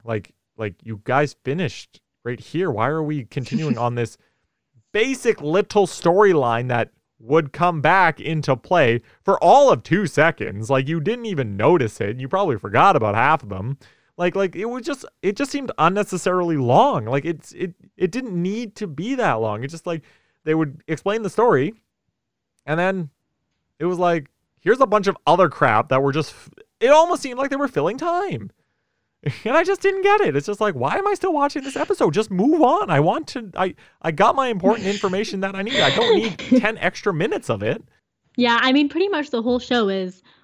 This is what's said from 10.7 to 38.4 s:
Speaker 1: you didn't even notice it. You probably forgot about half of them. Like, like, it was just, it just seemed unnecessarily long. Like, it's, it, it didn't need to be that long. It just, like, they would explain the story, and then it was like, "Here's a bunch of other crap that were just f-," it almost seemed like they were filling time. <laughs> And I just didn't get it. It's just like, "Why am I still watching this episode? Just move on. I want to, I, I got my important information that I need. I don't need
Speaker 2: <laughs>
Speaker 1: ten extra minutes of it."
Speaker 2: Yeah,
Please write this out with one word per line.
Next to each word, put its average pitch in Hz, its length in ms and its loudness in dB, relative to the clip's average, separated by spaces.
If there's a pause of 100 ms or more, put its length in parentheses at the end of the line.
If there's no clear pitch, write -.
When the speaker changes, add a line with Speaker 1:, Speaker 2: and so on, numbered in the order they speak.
Speaker 1:
you 165 120 -2
didn't 226 260 -4
even 131 300 -4
notice 127 440 2
it. 107 180 -4
You 131 100 -10
probably 175 300 -2
forgot 147 380 4
about 107 180 2
half 139 280 2
of 107 60 -16
them. 98 300 -8 (400)
Like, 175 160 -4
like, 190 220 -4
it 190 100 -8
was 240 180 -8
just, 294 200 -8 (180)
it 202 140 -2
just 285 160 -4
seemed 277 260 -6
unnecessarily 180 800 0
long. 143 480 2
Like, 135 220 -4
it's, 160 260 -8
it, 175 220 -8 (220)
it 180 140 -2
didn't 214 300 -6
need 202 360 -6
to 214 100 -8
be 180 280 -8
that 202 200 0
long. 110 280 -4
It 135 60 -8
just, 160 180 -14
like, 170 160 -6 (420)
they 156 100 0
would 156 340 -4
explain 196 340 -4
the 202 80 -6
story, 208 440 2 (880)
and 156 160 -2
then 185 300 -2 (680)
it 147 60 -6
was 180 140 -2
like, 170 320 0 (300)
"Here's 254 200 2
a 269 60 6
bunch 202 200 2
of 196 100 0 (100)
other 175 240 6
crap 117 400 2
that 131 120 4
were 139 100 0
just 151 180 -4
f-," - 180 -20 (320)
it 240 80 4
almost 320 340 6
seemed 247 160 -10
like 269 120 -4
they 277 60 -4
were 277 120 -2
filling 180 300 -2
time. 339 580 -4
<laughs> - 40 -20 (840)
And 247 120 0
I 339 80 4
just 370 180 -2
didn't 392 200 0
get 403 180 2
it. 139 160 0
It's 147 100 -2
just 208 140 -6
like, 208 160 0
"Why 139 220 -2
am 392 100 -2
I 415 60 0
still 370 180 -2
watching 285 320 -2
this 269 100 -10
episode? 277 400 0
Just 214 160 -2
move 269 320 2
on. 302 280 2
I 143 100 2
want 226 280 0
to, 220 280 -10
I, 185 180 -4 (260)
I 165 120 -4
got 190 240 2
my 262 120 0
important 202 380 0
information 202 540 -4
that 196 160 -4
I 196 60 -6
need. 269 180 -2
I 302 160 4
don't 370 200 2
need 220 220 -2
Speaker 2:
<laughs> 254 220 2
Speaker 1:
ten 214 180 -2
extra - 340 -4
minutes 175 380 -4
of 104 120 -2
it." 110 200 -2 (540)
Speaker 2:
Yeah, 233 260 2